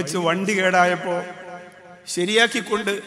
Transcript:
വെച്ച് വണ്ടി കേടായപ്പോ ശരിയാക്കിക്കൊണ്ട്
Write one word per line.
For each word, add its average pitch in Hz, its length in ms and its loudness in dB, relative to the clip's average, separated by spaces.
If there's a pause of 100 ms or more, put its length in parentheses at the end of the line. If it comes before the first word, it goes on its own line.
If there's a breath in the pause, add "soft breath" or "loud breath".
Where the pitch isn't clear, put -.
വെച്ച് 165 160 -4 (120)
വണ്ടി 190 300 0
കേടായപ്പോ 180 560 2 (1000)
ശരിയാക്കിക്കൊണ്ട് 214 800 0 (160)